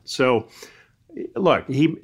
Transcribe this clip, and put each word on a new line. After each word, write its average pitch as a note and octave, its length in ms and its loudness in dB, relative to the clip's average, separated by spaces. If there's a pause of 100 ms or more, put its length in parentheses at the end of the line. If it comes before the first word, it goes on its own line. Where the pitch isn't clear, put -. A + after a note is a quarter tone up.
So, B2 420 0 (880)
look, F#3 320 2
he, D3+ 360 0